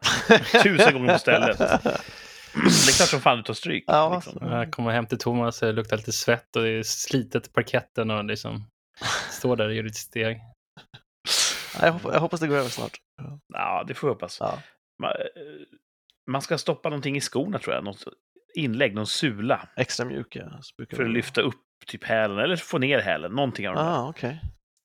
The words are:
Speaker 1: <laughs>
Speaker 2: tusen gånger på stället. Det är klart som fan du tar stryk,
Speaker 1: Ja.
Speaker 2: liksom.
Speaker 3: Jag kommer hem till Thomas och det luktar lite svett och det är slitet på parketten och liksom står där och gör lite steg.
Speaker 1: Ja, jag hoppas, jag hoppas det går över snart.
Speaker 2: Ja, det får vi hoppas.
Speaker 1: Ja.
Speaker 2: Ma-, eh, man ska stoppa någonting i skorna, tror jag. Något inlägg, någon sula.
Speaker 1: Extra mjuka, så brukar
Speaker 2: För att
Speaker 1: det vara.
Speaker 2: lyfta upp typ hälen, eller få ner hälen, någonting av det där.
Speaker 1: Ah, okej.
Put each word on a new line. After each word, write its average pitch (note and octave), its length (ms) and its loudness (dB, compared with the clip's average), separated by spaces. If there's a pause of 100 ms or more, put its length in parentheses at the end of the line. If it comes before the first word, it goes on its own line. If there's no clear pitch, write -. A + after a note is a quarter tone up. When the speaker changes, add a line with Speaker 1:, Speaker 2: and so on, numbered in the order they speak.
(260)
Speaker 1:
<laughs> A3+ 360 8
Speaker 2:
tusen F#3+ 320 8
gånger C3 180 2
på F3 60 4
stället. A2+ 400 4
Det - 60 2 (1000)
är - 320 6
klart F3 120 6
som C#3 120 0
fan B2+ 160 4
du A2+ 60 -4
tar A2+ 120 -4
stryk, - 320 -4
Speaker 1:
Ja. D#3+ 280 4
Speaker 2:
liksom. - 380 -6
Speaker 3:
Jag A#2 200 -2
kommer A#2 180 -2
hem A#2 160 0
till A#2+ 120 -4
Thomas A#2+ 440 0
och A#2+ 40 2
det A2 60 2
luktar A2 240 -2
lite A2 160 -6
svett - 440 0
och A2+ 60 2
det A2+ 80 2
är A2+ 120 -2
slitet - 600 -2
på - 80 -20
parketten A#2 580 -2
och G#2+ 140 -2
liksom A2 400 -8 (680)
står B2 260 0
där G#2+ 120 2
och A2 60 -2
gör A2+ 80 -2
lite A2 160 -8
steg. A2+ 420 -4 (1400)
Speaker 1:
Ja, - 60 6
jag E3 60 6
hoppas, F3 200 -6
jag D#3 80 4
hoppas E3+ 200 -2
det D#3+ 80 0
går C#3+ 80 2
över C3 120 0
snart. - 280 -8 (520)
Speaker 2:
Ja, - 400 -4
det C3 60 -10
får - 140 -2
vi B2 40 2
hoppas. - 280 -8
Speaker 1:
Ja. - 180 -2 (440)
Speaker 2:
Ma-, - 180 0
eh, D3+ 460 -8 (640)
man C3+ 120 -2
ska D#3+ 160 -2
stoppa E3 300 -2
någonting C#3+ 280 -4
i C#3+ 40 -4
skorna, D3 380 -2
tror - 160 -4
jag. C2+ 100 -4
Något G2+ 200 -10 (500)
inlägg, B2+ 400 0
någon G#2+ 120 -4
sula. A#2 720 -2
Speaker 1:
Extra B2+ 300 -2
mjuka, - 560 -10
så - 140 -20
brukar - 200 -14
Speaker 2:
För C#3 60 -2
att A#2 40 0
Speaker 1:
det - 20 -2
vara. A2+ 80 -2
Speaker 2:
lyfta - 240 -2
upp C3+ 140 0 (320)
typ - 180 -12
hälen, A2 340 0
eller E3 180 0
få E3 220 -4
ner C3+ 220 2
hälen, F2 320 -2
någonting A#2 360 -2
av F#2 60 -4
det - 60 -2
där. D#3+ 80 0
Speaker 1:
Ah, C#3 200 -2
okej. D3+ 320 -8 (440)